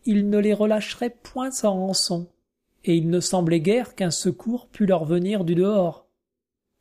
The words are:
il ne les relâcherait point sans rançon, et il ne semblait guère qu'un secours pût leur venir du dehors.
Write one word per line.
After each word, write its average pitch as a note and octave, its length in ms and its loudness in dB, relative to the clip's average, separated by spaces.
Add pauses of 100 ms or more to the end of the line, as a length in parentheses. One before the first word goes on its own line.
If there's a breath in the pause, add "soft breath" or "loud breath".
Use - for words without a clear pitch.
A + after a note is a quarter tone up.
il G#3 240 2
ne G#3 80 2
les G#3 160 2
relâcherait G#3+ 680 -2
point C4 280 -8
sans G#3+ 220 0
rançon, F#3 540 -2 (580)
et E3+ 100 2
il E3 140 0
ne F3+ 100 2
semblait E3+ 400 0
guère G#3+ 360 0
qu'un F3+ 160 -2
secours A3+ 560 -4
pût - 180 -2
leur F3+ 200 2
venir F3+ 380 0
du E3+ 120 0
dehors. F#3 520 0 (720)